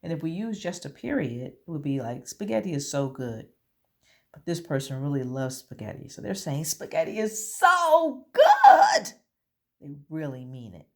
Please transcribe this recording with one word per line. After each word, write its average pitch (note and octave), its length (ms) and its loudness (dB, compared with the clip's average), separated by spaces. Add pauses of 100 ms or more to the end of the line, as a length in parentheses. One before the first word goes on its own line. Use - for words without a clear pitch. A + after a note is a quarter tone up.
And E3+ 100 -6
if D#3 100 -4
we D#3+ 80 -4
use G#3 300 -6
just F3 260 -8
a C#3+ 40 -8
period, C#3 580 -4
it - 180 -16
would D#3 160 -8
be C#3 180 -2
like, B2 260 -8
Spaghetti G#3 460 -4
is C#3+ 180 -4
so C#3 180 -2
good. A#2+ 400 -8 (840)
But - 140 -20
this E3+ 140 -4
person C#3 400 -4
really C#3 240 -2
loves C3 340 -6
spaghetti. - 500 -14
So - 140 -16
they're - 120 -6
saying, D#3 300 -6
Spaghetti E3 540 -4
is G#3+ 400 -6
so E4 760 4
good. G5 800 8 (680)
They C#3+ 160 -14 (120)
really C#3+ 360 -8
mean B2 300 -14
it. E2+ 220 -20